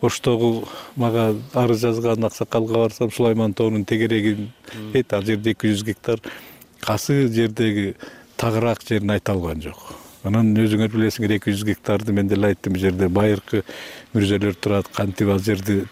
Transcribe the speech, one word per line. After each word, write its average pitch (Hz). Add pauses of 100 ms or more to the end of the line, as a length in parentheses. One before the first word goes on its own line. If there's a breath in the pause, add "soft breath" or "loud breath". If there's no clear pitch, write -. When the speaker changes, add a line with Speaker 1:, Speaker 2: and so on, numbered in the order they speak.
Speaker 1:
Оштогу 117 (280 loud breath)
мага 117 (180)
арыз 120
жазган 117
аксакалга 113
барсам, 113
Сулайман 113
тоонун 110
тегерегин, 110 (220)
Speaker 2:
Мм. 107
Speaker 1:
эт, 127
ал 101
жерде 107
эки 107
жүз 104
гектар, 110 (600 loud breath)
касы 135
жердеги 110 (420 loud breath)
тагыраак 113
жерин 104
айта 101
алган 82
жок. - (300 loud breath)
Анан 107
өзүңөр 107
билесиңер, 107
эки 104
жүз 101
гектарды 104
мен 101
деле 101
айттым, 95
жерде 92
байыркы 101 (500 loud breath)
мүрзөлөр 101
турат, 101
кантип 101
ал 98
жерди 98